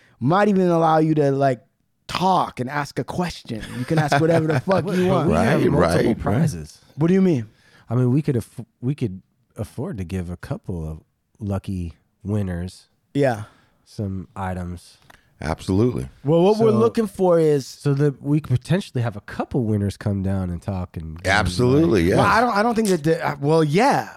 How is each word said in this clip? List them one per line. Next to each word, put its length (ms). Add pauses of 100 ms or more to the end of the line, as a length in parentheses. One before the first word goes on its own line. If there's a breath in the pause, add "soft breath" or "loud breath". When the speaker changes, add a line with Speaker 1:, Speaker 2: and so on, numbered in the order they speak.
(200 soft breath)
Speaker 1:
might 280
even 200
allow 300
you 160
to, 160
like, 320 (440)
talk 540
and 80
ask 300
a 60
question. 580 (160)
You 80
can 120
ask 220
whatever 280
the 120
Speaker 2:
<laughs> 0
Speaker 1:
fuck 240
Speaker 2:
But 140
Speaker 1:
you 80
want. 220
Speaker 2:
we 80
have 260
Speaker 3:
Right, 80
Speaker 2:
multiple 100
Speaker 3:
right, 280
right. 100
Speaker 2:
prizes. 600 (180)
Speaker 1:
What 120
do 60
you 80
mean? 260 (400 soft breath)
Speaker 2:
I 60
mean, 180
we 80
could 160
aff-, 240 (220)
we 120
could 280 (340)
afford 420
to 60
give 260
a 60
couple 520
of 120 (400)
lucky 540 (280)
winners 680 (260)
Speaker 1:
Yeah. 300 (400 soft breath)
Speaker 2:
some 520
items. 600 (420 soft breath)
Speaker 3:
Absolutely. 680 (160)
Speaker 1:
Well, 180
what 160
we're 140
Speaker 2:
So 60
Speaker 1:
looking 280
for 320
is 280
Speaker 2:
so 280
that 260
we 200
could 100
potentially 520
have 140
a 40
couple 440
winners 320
come 260
down 280
and 100
talk 360
and 300
Speaker 3:
Absolutely, 760
Speaker 2:
like 60
Speaker 3:
yes. 100
Speaker 1:
Well, 80
I 140
don't, 160
I 80
don't 100
think 140
that 160
the, 200
uh, 160
well, 220
yeah, 540